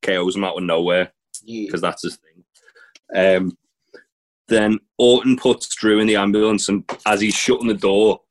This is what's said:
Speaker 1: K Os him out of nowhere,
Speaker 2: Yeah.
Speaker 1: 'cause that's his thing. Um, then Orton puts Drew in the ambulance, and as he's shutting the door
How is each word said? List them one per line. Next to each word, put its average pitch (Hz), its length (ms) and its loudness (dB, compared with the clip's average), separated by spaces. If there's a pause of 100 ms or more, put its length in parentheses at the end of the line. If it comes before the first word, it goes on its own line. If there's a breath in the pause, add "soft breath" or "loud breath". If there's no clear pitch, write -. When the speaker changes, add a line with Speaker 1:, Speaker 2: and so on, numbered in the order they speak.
Speaker 1:
K 95 160 -2
Os 92 180 -2
him 98 80 -4
out 90 140 -6
of 92 40 -8
nowhere, 87 500 -2 (300)
Speaker 2:
Yeah. 110 280 -12
Speaker 1:
'cause 85 100 -6
that's 87 220 -6
his 87 160 -10
thing. 82 260 -20 (720 soft breath)
Um, 92 420 2 (880 loud breath)
then 107 300 2 (200)
Orton 123 400 4
puts - 360 -2
Drew 107 240 2
in 107 80 2
the 107 100 2
ambulance, 104 520 0
and 98 160 -2 (220)
as 104 160 0
he's 107 120 0
shutting 120 340 -2
the 107 60 0
door 101 460 2 (100)